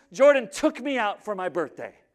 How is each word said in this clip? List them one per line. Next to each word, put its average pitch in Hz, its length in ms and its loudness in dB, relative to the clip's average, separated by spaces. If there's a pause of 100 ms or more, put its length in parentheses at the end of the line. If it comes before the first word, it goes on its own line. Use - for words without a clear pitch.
(120)
Jordan 262 400 4
took - 300 -2
me 269 160 -4
out 208 260 -4
for 208 120 -6
my 185 140 -6
birthday. 131 460 -8 (200)